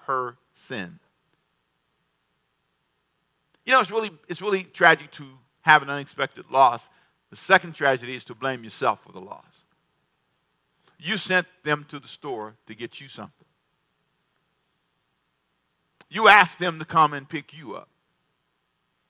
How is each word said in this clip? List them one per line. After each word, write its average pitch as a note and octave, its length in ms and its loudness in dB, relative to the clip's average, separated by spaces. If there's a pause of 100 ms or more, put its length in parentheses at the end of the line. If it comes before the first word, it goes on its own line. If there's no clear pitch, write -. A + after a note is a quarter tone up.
her B2+ 300 -4 (160)
sin. F#2 460 -12 (2750)
You A#3+ 80 -2
know, C4 80 6
it's F#3 100 0
really, G#3+ 200 -4 (180)
it's E3+ 140 -10
really F#3+ 220 -2
tragic D#3+ 480 2
to D3 120 -16 (380)
have D#3 200 6
an C#3 80 -6
unexpected C#3 600 -8
loss. B2+ 380 4 (420)
The - 60 -20
second F3+ 380 2
tragedy C3 400 -2
is B2 100 -14
to B2 100 -16
blame B2 280 -6
yourself A2 380 -4
for G2 120 -20
the F#2 80 -18
loss. - 440 -20 (1300)
You F3+ 180 -4
sent F#3 300 0 (160)
them D3 260 -2
to D3 100 -14
the C3 100 -20
store A2 460 -10 (120)
to A2 80 -16
get A#2 260 -14
you C#3 80 -20
something. G#2 240 -18 (2750)
You G#3 200 2
asked G3 300 8
them E3+ 200 -4
to D#3 60 -12
come D#3 280 2
and C#3 160 -10
pick - 280 -12
you C3 180 -14
up. F2+ 140 -16 (1200)